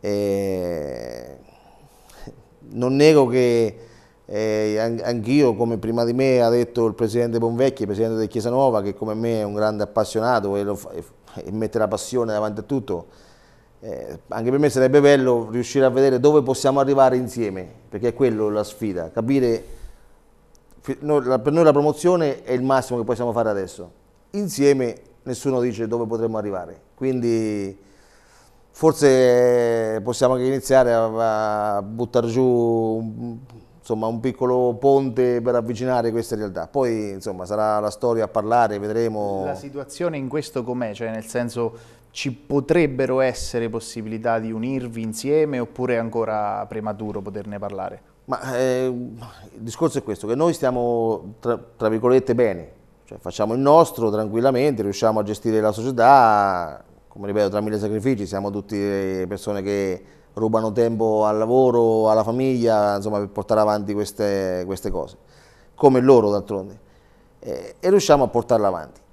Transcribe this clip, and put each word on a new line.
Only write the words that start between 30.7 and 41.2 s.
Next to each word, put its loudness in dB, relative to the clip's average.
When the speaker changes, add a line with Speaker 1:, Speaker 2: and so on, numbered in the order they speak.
Speaker 1:
a, 0
a -2
buttar -2
giù 0
un, 0
insomma, -4
un -4
piccolo 0
ponte 2
per 0
avvicinare -2
queste -4
realtà. -8
Poi, -2
insomma, -10
sarà 0
la -2
storia -2
a -6
parlare, 0
vedremo. -4
Speaker 2:
La -6
situazione -8
in -8
questo -6
com'è? -6
Cioè, -6
nel -8